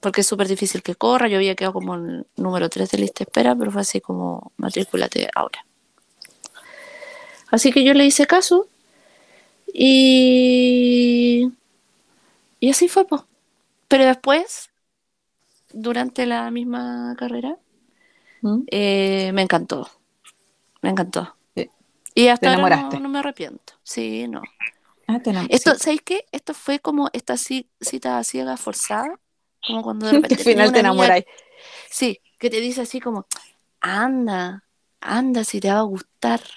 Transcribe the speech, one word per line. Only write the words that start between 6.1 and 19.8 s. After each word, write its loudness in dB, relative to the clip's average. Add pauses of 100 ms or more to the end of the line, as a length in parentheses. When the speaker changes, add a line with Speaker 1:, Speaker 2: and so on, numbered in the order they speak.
Speaker 1:
Así 4
que 4
yo 6
le 6
hice 4
caso 2 (1040)
y, 4 (1080)
y 2
así 2
fue, 2
po. -6 (600)
Pero 6
después, 0 (1000)
durante -4
la -4
misma -8
carrera, -8 (840)
Speaker 2:
¿Mm? 0
Speaker 1:
eh, 0
me 0
encantó, -2 (920)